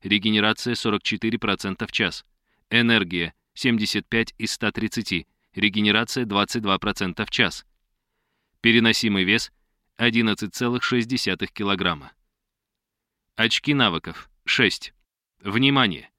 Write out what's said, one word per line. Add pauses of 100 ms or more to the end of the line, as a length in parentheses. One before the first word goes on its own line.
регенерация
сорок
четыре
процента
в
час, (440)
энергия (220)
семьдесят
пять
из
ста
тридцати, (300)
регенерация
двадцать
два
процента
в
час. (960)
Переносимый
вес (440)
одиннадцать
целых
шесть
десятых
килограмма. (1200)
Очки
навыков (160)
шесть. (480)
Внимание!